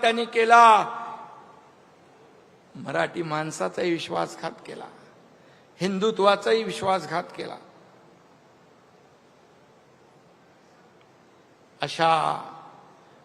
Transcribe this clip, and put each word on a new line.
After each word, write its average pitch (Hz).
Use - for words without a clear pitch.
त्यांनी 233
केला, 226
मराठी 156
माणसाचाही 160
विश्वासघात 170
केला, -
हिंदुत्वाचाही 202
विश्वासघात 180
केला. -
अशा 165